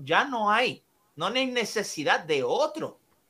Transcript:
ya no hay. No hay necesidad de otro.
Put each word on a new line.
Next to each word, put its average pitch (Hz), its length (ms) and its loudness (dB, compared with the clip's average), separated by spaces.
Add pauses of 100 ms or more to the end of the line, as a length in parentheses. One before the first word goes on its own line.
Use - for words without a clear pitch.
ya 165 240 2
no 226 260 0
hay. 220 340 0 (320)
No 165 100 -2
hay 262 200 0
necesidad 214 760 0
de 151 220 0
otro. 208 560 -2 (320)